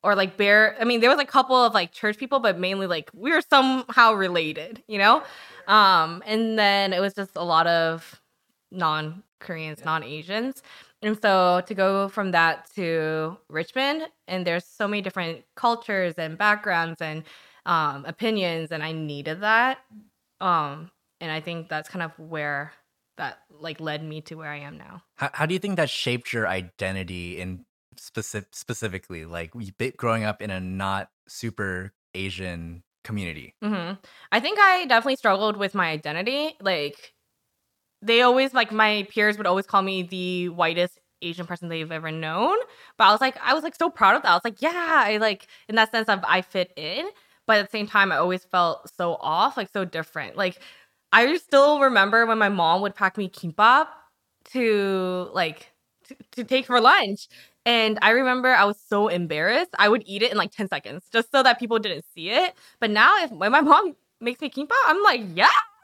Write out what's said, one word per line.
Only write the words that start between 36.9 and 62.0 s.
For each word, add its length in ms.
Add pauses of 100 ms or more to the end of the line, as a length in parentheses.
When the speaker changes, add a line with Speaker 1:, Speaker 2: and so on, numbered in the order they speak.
Speaker 1:
they 180
always, 320
like, 180
my 380
peers 300
would 80
always 180
call 160
me 220
the 460
whitest 500 (240)
Asian 240
person 220
they've 220
ever 200
known. 440 (440)
But 60
I 60
was 80
like, 220
I 140
was, 80
like, 120
so 140
proud 260
of 60
that. 80
I 60
was 100
like, 160
"Yeah, 140
I, 420
like, 300 (200)
in 100
that 120
sense 180
of 200
I 160
fit 320
in." 340 (380)
But 100
at 140
the 40
same 120
time, 240
I 60
always 280
felt 500
so 200
off, 420
like, 140
so 140
different. 520
Like, 220 (520)
I 260
still 420
remember 480
when 100
my 120
mom 320
would 120
pack 240
me 120
kimbap 580 (640)
to, 840
like, 380 (360)
to, 80 (180)
to 100
take 240
for 120
lunch. 480 (380)
And 360
I 100
remember 420
I 120
was 140
so 280
embarrassed. 720
I 100
would 160
eat 160
it 100
in, 60
like, 140
ten 160
seconds 440
just 200
so 100
that 180
people 200
didn't 340